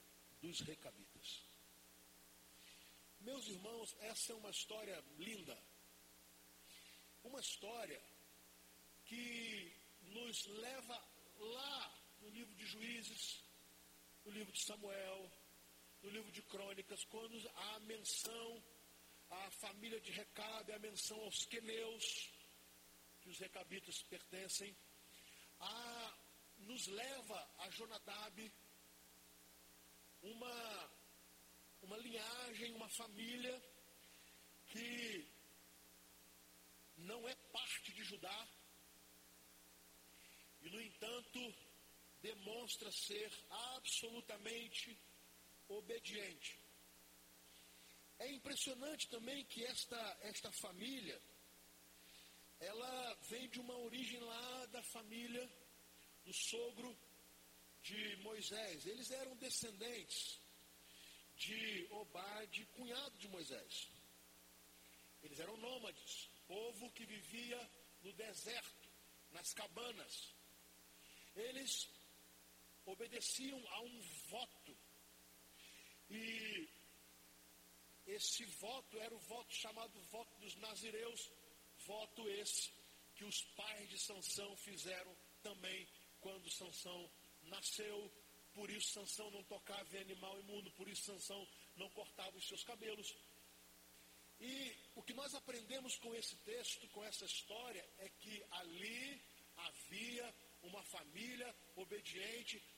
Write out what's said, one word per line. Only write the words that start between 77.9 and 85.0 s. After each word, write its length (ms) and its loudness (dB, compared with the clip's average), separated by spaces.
esse 380 8
voto 400 0
era 120 2
o 60 -4
voto 340 -2
chamado 500 2
voto 360 -4
dos 160 -4
nazireus, 800 2
voto 440 2
esse 440 8
que 80 -4
os 180 6
pais 340 0
de 80 0
Sansão 600 4
fizeram 580 0